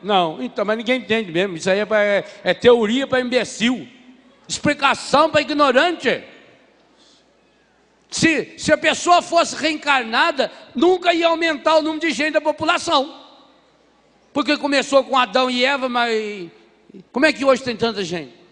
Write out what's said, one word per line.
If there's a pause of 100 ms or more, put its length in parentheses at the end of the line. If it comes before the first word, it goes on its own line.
Não.
Então,
mas
ninguém
entende
mesmo.
Isso
aí
é
pra,
é, (180)
é
teoria
pra
imbecil. (600)
Explicação
pra
ignorante. (1900)
Se,
se
a
pessoa
fosse
reencarnada, (240)
nunca
ia
aumentar
o
número
de
gente
da
população. (1120)
Porque
começou
com
Adão
e
Eva,
mas (640)
como
é
que
hoje
tem
tanta
gente? (180)